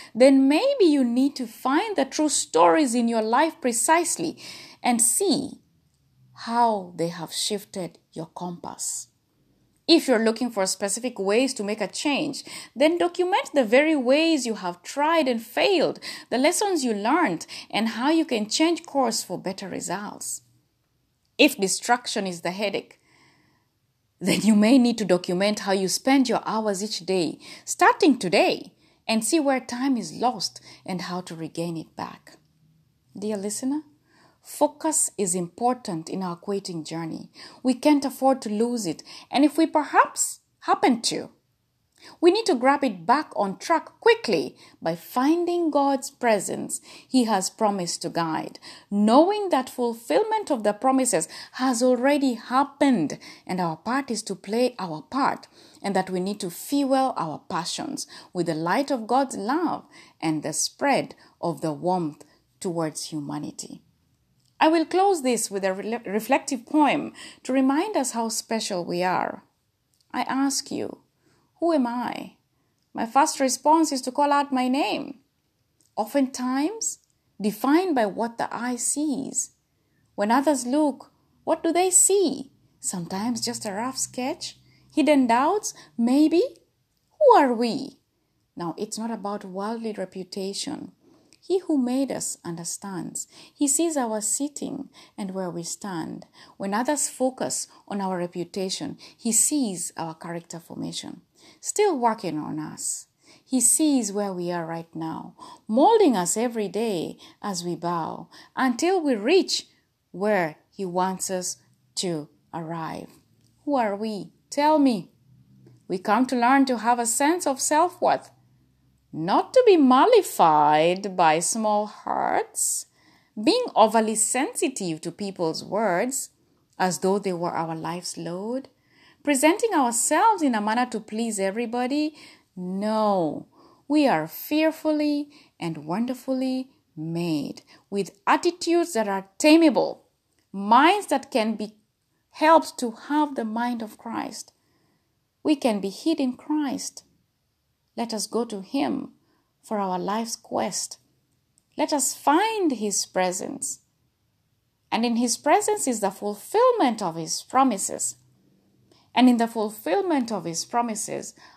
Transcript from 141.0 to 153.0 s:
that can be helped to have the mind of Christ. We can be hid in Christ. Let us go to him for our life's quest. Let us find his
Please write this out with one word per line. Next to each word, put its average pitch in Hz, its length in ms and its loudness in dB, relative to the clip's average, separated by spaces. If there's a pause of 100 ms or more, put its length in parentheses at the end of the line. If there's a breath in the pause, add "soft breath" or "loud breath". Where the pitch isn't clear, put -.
that 269 240 -4
can 220 240 0
be 208 200 -10 (540)
helped 311 500 4
to 233 120 -2
have 285 440 -2
the 240 80 -4
mind 226 380 -4
of 214 160 -14
Christ. - 560 -10 (920)
We 302 140 2
can 214 240 0
be 196 80 -4
hid 311 320 -2
in 254 160 -2
Christ. - 640 -6 (920)
Let 233 160 -6
us 208 120 -6
go 233 200 -4
to 208 160 -10
him 190 500 -4 (500)
for 220 160 -6
our 185 220 -2
life's 220 380 -4
quest. - 600 -6 (800)
Let 294 140 -2
us 285 220 0
find 381 580 2
his 208 340 -4